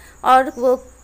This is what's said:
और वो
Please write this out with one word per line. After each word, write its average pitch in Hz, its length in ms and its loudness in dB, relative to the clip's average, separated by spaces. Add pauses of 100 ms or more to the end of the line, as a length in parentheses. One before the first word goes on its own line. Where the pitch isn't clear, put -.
(240)
और 262 340 2
वो 254 180 0 (280)